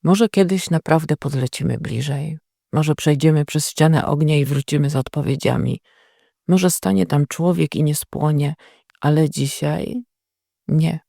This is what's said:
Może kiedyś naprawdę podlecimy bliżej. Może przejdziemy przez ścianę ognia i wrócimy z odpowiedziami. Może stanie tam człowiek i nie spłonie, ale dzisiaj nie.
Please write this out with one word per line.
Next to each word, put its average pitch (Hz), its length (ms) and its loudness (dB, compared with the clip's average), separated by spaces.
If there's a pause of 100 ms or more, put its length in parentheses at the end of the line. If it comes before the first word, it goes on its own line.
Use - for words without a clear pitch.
Może 202 260 4
kiedyś 190 400 0
naprawdę 160 480 0
podlecimy 131 600 -4
bliżej. 143 600 -6 (360)
Może 151 220 2
przejdziemy 151 500 2
przez - 240 -4
ścianę 156 360 2
ognia 151 320 2
i 143 80 2
wrócimy 139 440 -2
z 147 60 -4
odpowiedziami. 131 840 -2 (680)
Może 180 240 4
stanie 190 340 0
tam 143 220 2
człowiek 170 480 0
i 156 80 0
nie 151 120 0
spłonie, 147 580 -2 (480)
ale 151 280 2
dzisiaj 151 760 -4 (640)
nie. 160 420 0